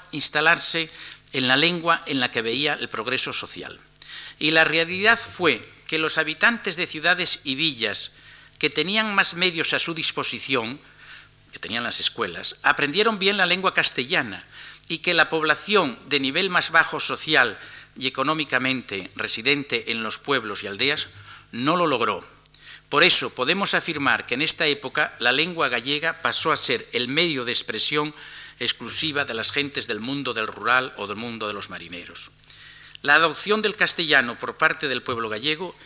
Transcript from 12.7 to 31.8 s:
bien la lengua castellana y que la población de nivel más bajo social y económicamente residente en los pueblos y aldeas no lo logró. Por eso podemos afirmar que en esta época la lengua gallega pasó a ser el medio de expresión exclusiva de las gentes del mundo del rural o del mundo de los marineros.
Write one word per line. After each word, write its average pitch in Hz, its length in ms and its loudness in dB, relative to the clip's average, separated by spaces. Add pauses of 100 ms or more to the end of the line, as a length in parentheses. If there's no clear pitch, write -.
bien 196 200 2
la 190 80 2
lengua 180 280 0
castellana 135 680 -2 (440)
y 165 120 -6
que 175 140 0
la 160 160 6
población 156 680 2 (100)
de 143 120 2
nivel 147 300 0
más 170 220 2
bajo 160 280 2
social 131 580 2 (400)
y 131 100 -2
económicamente 131 1080 -2
residente 120 760 -2
en 113 120 -4
los 107 160 -4
pueblos 110 440 -2
y 104 40 -8
aldeas 127 420 -2 (420)
no 139 240 0
lo 180 100 2
logró. 113 400 0 (640)
Por 147 160 4
eso 147 280 6
podemos 175 420 0
afirmar 143 520 0
que 120 100 -6
en 135 60 0
esta 156 260 2
época 147 520 -2
la 120 120 2
lengua 156 380 0
gallega 143 520 -2
pasó 139 300 2
a 151 40 2
ser - 360 0
el 120 160 0
medio 143 380 0
de 120 60 -2
expresión 147 640 -2 (440)
exclusiva 139 640 -2
de 120 80 -8
las 110 180 -2
gentes 143 360 -4
del 107 120 -4
mundo 127 340 -4
del 110 140 -2
rural 120 500 0
o 101 100 -6
del 101 100 -8
mundo 113 300 -6
de 104 60 -4
los 98 160 -8
marineros. 87 600 -12 (680)